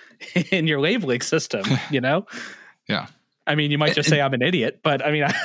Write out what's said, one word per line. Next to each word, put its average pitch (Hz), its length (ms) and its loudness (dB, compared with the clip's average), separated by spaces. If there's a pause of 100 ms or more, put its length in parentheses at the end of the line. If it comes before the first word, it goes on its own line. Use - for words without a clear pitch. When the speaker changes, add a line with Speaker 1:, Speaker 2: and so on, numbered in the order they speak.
(200)
Speaker 1:
<laughs> - 320 -4
in 170 140 2
your 151 140 2
labeling 151 420 0
system, 135 420 -2 (140)
Speaker 2:
<laughs> - 140 -8
Speaker 1:
you 131 100 0
know? 147 240 0 (640)
Speaker 2:
Yeah. 104 160 -2 (400)
Speaker 1:
I 151 80 0
mean, 147 160 0
you 143 80 2
might 151 120 2
Speaker 2:
And, 147 80 0
Speaker 1:
just 147 120 0
say 156 80 4
Speaker 2:
and 143 80 2
Speaker 1:
I'm 135 80 0
an 123 80 -2
idiot, 143 400 0
but 139 240 0
I 151 60 0
mean, 151 120 0
<laughs> - 20 2
I, - 80 0 (120)